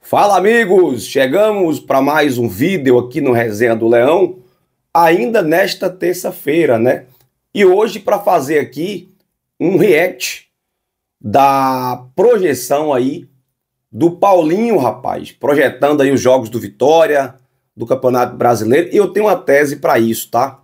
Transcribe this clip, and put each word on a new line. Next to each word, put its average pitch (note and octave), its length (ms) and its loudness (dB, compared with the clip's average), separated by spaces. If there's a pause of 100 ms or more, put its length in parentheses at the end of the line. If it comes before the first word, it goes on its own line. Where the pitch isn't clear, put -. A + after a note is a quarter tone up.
(100)
Fala, F#3+ 280 2
amigos! F#3 640 2
Chegamos E3+ 720 0
pra C3+ 240 0
mais C#3+ 340 0
um A#2 120 -2
vídeo C3 500 0
aqui B2 220 -4
no C3+ 100 0
Resenha A2+ 460 0
do A2+ 100 -2
Leão, C3 540 2 (520)
ainda G3 480 2
nesta F3 480 -2
terça-feira, E3 920 -2
né? B2+ 260 -2 (480)
E G3 100 2
hoje G3+ 360 2
pra G#3 180 -2
fazer D#3 400 0
aqui D#3+ 560 -8 (460)
um F3 160 0
react F3 720 0 (720)
da C3 880 0 (100)
projeção D#3 760 0
aí C3 360 -4 (600)
do C#3+ 220 0
Paulinho, F#3 680 0
rapaz, F#2 520 -4
projetando C#3+ 720 0
aí C#3 100 2
os C3 100 0
jogos C3 280 2
do A#2 100 -8
Vitória, C#3 800 0 (400)
do A2+ 100 -10
Campeonato B2+ 500 -2
Brasileiro, A#2+ 560 0
e - 40 0
eu G3 160 0
tenho G#3+ 140 -2
uma F#3+ 100 0
tese C#3+ 400 0
pra D3 200 -2
isso, A2+ 320 -2
tá? B2+ 360 -4